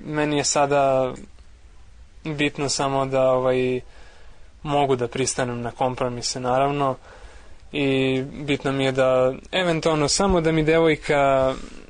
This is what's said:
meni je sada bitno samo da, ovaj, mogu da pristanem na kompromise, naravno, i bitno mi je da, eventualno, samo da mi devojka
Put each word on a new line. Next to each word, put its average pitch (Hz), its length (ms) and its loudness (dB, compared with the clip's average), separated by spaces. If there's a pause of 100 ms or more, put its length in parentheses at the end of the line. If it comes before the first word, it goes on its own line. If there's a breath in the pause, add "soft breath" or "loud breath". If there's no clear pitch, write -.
meni 151 320 -2
je 143 60 0
sada 135 680 2 (1080)
bitno 147 460 -4
samo 135 360 0
da, 135 240 0
ovaj, 127 520 2 (840 soft breath)
mogu 143 320 2
da 120 120 -2
pristanem 123 540 -4
na 117 100 -6
kompromise, 127 680 -4
naravno, 135 560 0 (760 loud breath)
i 135 500 0 (100)
bitno 139 400 -4
mi 135 140 -2
je 135 60 2
da, 131 420 2 (180)
eventualno, 160 560 0
samo 190 340 2
da 160 100 2
mi 160 120 2
devojka 147 920 4 (360)